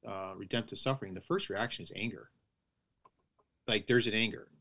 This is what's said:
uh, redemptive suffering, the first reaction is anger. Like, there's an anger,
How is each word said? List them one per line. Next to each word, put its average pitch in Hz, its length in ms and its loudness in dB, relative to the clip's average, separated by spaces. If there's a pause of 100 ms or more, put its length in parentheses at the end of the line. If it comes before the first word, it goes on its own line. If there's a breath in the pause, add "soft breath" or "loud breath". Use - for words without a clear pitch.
uh, 95 280 -6
redemptive 113 440 -4
suffering, 131 340 -2
the 90 80 -10
first - 280 -2
reaction 101 340 -2
is - 120 -12
anger. - 360 -6 (1400)
Like, 107 200 2
there's 123 200 8
an 104 60 0
anger, 110 340 2 (140)